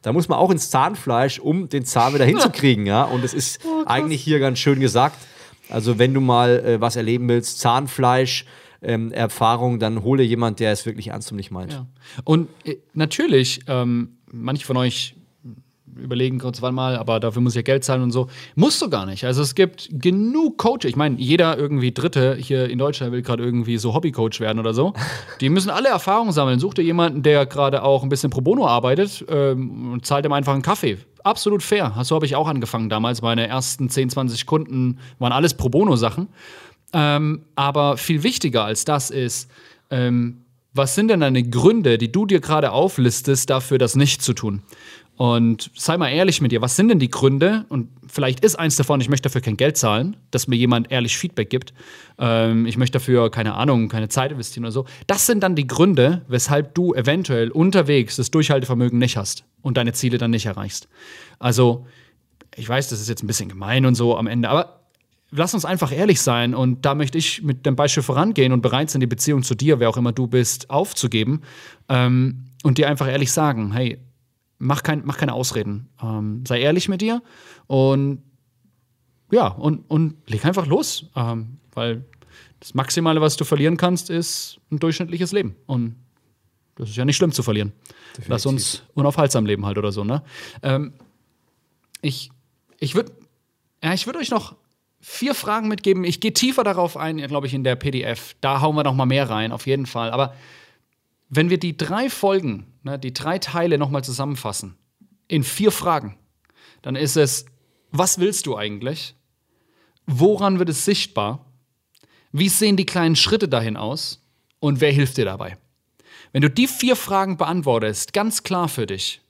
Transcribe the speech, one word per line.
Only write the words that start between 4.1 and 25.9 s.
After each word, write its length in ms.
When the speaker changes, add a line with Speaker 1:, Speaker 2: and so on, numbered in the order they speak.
Speaker 1:
hier 180
ganz 180
schön 220
gesagt. 380
Also 300
wenn 160
du 80
mal, 420
äh, 160
was 160
erleben 320
willst, 320
Zahnfleisch, 880
ähm, 300
Erfahrung, 680
dann 240
hole 200
jemand, 360
der 140
es 140
wirklich 220
ernst 220
und 60
nicht 140
meint. 240
Speaker 2:
Ja. 120
Und, 240
äh, 140
natürlich, 720
ähm, 500
manche 320
von 140
euch 380
überlegen 420
kurz, 240
wann 120
mal, 220
aber 240
dafür 220
muss 100
ich 40
ja 60
Geld 220
zahlen 180
und 80
so. 180
Musst 260
du 80
gar 160
nicht. 200
Also 180
es 120
gibt 380
genug 640
Coaches. 320
Ich 80
meine, 220
jeder 400
irgendwie 340
Dritte 440
hier 340
in 80
Deutschland 340
will 100
gerade 220
irgendwie 320
so 160
Hobbycoach 480
werden 200
oder 120
so. 220
Speaker 1:
<laughs> 240
Speaker 2:
Die 100
müssen 180
alle 200
Erfahrung 440